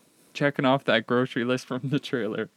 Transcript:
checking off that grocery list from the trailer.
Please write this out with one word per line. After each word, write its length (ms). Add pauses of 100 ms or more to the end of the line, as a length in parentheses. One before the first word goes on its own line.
(340)
checking 320
off 200
that 220
grocery 360
list 220
from 180
the 160
trailer. 580